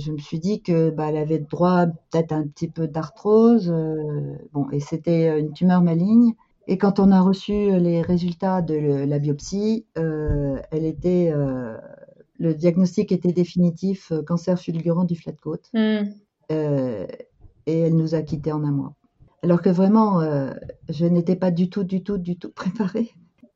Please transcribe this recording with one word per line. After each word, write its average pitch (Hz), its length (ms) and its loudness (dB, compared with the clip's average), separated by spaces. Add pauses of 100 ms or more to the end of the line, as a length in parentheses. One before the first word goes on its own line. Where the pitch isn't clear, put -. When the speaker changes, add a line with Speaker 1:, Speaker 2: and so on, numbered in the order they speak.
Speaker 1:
je 151 80 -6
me 156 60 -6
suis 147 220 -8
dit 190 240 -4
que, 165 260 2
bah, 151 200 -4
elle 156 80 -2
avait 156 200 -2
droit 175 480 2
peut-être 165 460 -4
à 156 60 -2
un 151 100 -2
petit 165 200 -8
peu 165 200 -6
d'arthrose, 202 840 2
euh, 151 640 -4 (160)
bon, 143 200 -2
et 143 80 -2
c'était 160 600 0
une 151 140 -4
tumeur 180 300 4
maligne. 208 500 4 (340)
Et 185 120 0
quand 196 200 2
on 196 120 6
a 190 100 8
reçu 190 320 0
les 180 480 2
résultats 180 600 -2
de 156 100 -2
le, 143 320 0
la 147 140 0
biopsie, 196 680 -2 (100)
euh, 151 600 -2 (140)
elle 156 140 -2
était, 170 460 0
euh, 131 460 -4 (640)
le 165 160 0
diagnostic 175 560 0
était 175 220 0
définitif, 175 800 -2
euh, 156 120 -2
cancer 175 340 -2
fulgurant 170 460 -2
du 170 120 -2
flat 165 180 -10
côte. 156 400 -10
Speaker 2:
Hmm. 214 320 0 (460)
Speaker 1:
Euh, 139 540 -2 (600)
et 160 120 0
elle 165 160 2
nous 160 200 2
a 156 80 -2
quittés 151 280 -4
en 151 120 -4
un 147 80 0
mois. 139 240 -4 (480)
Alors 170 180 4
que 190 80 2
vraiment, 196 520 4
euh, 143 300 -2 (380)
je 165 160 -2
n'étais 175 300 2
pas 180 160 0
du 175 180 0
tout, 202 140 -4
du 190 180 -4
tout, 202 160 -6
du 175 200 -6
tout - 120 -16
préparée. 220 640 -4 (440)